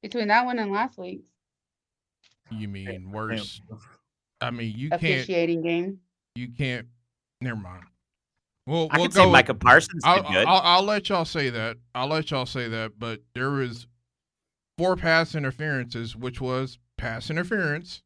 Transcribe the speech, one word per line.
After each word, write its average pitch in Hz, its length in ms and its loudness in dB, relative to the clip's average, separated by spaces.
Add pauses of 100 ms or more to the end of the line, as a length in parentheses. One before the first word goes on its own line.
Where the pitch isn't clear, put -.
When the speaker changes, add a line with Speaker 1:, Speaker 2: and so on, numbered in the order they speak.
Speaker 1:
Between 214 260 -4
that 226 160 4
one 247 140 -2
and 208 120 -4
last 220 280 -4
week's. 185 300 -14 (1200)
Speaker 2:
You 107 180 -10
mean 98 180 -12
Speaker 3:
Damn. 92 260 -12
Speaker 2:
worse? 107 480 -8 (800)
I 123 100 -4
mean, 117 260 -8
you 135 140 -6
can't 170 120 -2
Speaker 1:
Officiating 165 600 0
game. 175 360 -4 (360)
Speaker 2:
You 123 160 -10
can't. 123 360 -6 (540)
Never 123 200 -6
mind. 90 240 -18 (840)
We'll, 160 240 -2
Speaker 4:
I 151 80 4
Speaker 2:
we'll - 80 4
Speaker 4:
could 175 80 -2
say 196 60 6
Speaker 2:
go 180 60 12
with 180 60 6
Speaker 4:
Micah 131 220 8
Parsons 139 500 6
Speaker 2:
I'll, 180 180 6
Speaker 4:
did 131 100 -6
good. 95 140 4
Speaker 2:
I'll, 185 160 6
I'll 175 200 4
let 202 260 -2
y'all 180 160 0
say 143 260 -2
that. 113 260 -6 (180)
I'll 127 140 -2
let 156 220 -2
y'all 131 160 -2
say 120 220 -6
that. 110 300 -6
But 113 220 -8 (140)
there 131 160 -4
was 127 360 -6 (920)
four 180 180 2
pass 165 380 2
interferences, 127 840 -6
which 123 240 -10
was 127 380 -4 (180)
pass 113 340 -8
interference 170 760 -4